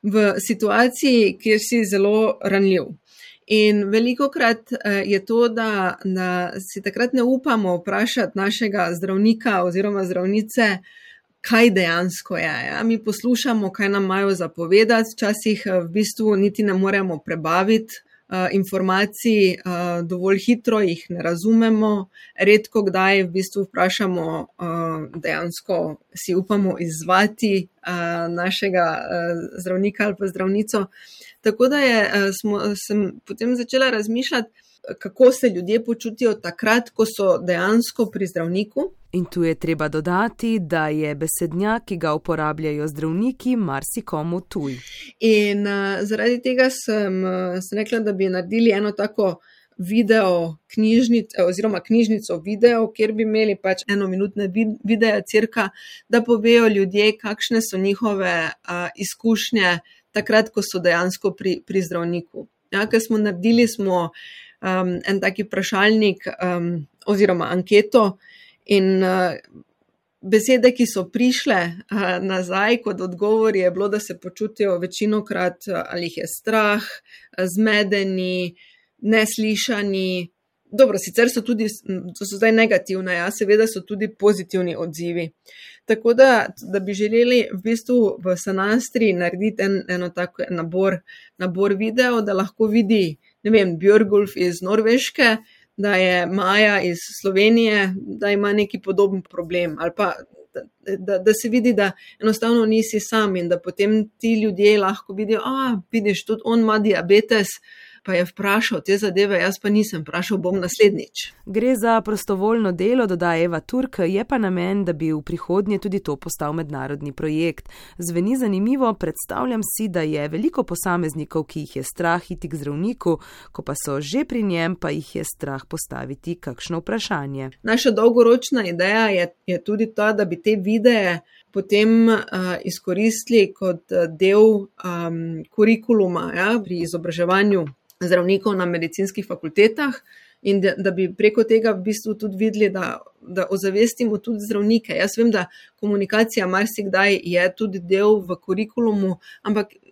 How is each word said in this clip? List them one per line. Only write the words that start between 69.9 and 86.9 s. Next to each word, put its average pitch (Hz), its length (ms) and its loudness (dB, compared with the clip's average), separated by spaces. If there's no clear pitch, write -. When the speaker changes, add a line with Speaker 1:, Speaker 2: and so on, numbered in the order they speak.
Speaker 1:
besede, 220 500 4
ki 247 140 2
so 185 240 -6
prišle, 254 460 0
eh, 180 640 -4
nazaj 190 600 -2
kot 196 180 -6
odgovor, 202 560 0
je 180 140 2
bilo, 190 180 -4
da 208 120 -2
se 180 200 -12
počutijo 202 580 -4
večinokrat, 180 920 -4
eh, 170 200 -4
ali 175 160 -6
jih 170 120 -8
je 160 100 -8
strah, 214 560 -2
eh, - 640 -10
zmedeni, 190 1080 0
neslišani. 208 1300 -2
Dobro, 214 260 4
sicer 226 320 0
so 240 120 -4
tudi 220 260 -2
s-, - 200 -12
m, 180 280 -8
to - 80 -12
so 196 140 -10
zdaj 220 140 4
negativne, 190 640 2
ja, 175 160 -2
seveda 214 380 4
so 202 160 -8
tudi 208 240 -6
pozitivni 190 680 0
odzivi. 170 500 -6
Tako 226 300 2
da, 247 320 6
da 196 80 -2
bi 190 140 -6